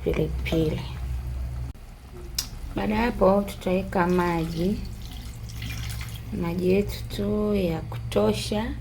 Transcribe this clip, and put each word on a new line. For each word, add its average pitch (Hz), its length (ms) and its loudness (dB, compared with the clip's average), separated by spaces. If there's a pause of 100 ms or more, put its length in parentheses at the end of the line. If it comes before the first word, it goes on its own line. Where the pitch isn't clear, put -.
pilipili. 160 760 0 (1900)
Baada 202 200 2
ya 220 60 2
hapo 202 400 6
tutaweka 190 680 0
maji, 175 720 2 (1600)
maji 180 300 2
yetu 202 320 2 (120)
tu 208 400 2
ya 170 260 2
kutosha 214 840 0 (160)